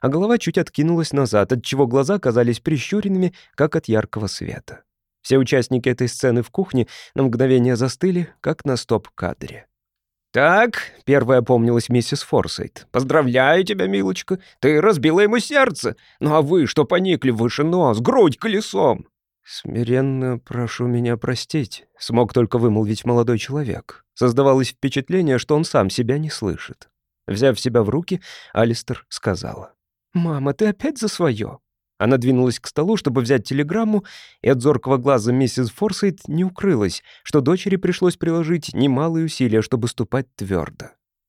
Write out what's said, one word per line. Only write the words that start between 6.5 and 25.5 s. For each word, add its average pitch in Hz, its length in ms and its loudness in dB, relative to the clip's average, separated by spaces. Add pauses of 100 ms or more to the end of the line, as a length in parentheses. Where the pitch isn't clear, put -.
кухне 135 360 -2 (280)
на 139 80 0
мгновение 127 540 2
застыли, 175 500 -2 (140)
как - 240 -6
на 135 100 0
стоп-кадре. - 920 -6 (640)
"Так", — 185 600 2 (140)
первая 131 340 4
опомнилась 120 480 2
миссис 123 340 0
Форсайт, — - 680 -4
"поздравляю 135 720 2
тебя, 190 240 -2
милочка, 190 520 -4 (200)
ты 151 220 2
разбила 165 400 4
ему 214 180 2
сердце. 262 560 0 (240)
Ну 151 160 0
а 160 60 6
вы 147 260 2
что 151 160 2
поникли 175 480 0
выше 117 320 0
нос, 156 380 2
грудь 151 360 4
колесом?" 190 720 -2 (360)
"Смиренно 127 920 -4
прошу 120 480 -6
меня 120 320 -2
простить", — - 680 -6 (100)
смог 117 360 0
только 120 260 2
вымолвить 110 460 0
молодой 120 340 0
человек. - 760 -8
Создавалось 131 580 2
впечатление, 143 680 -2
что - 160 -2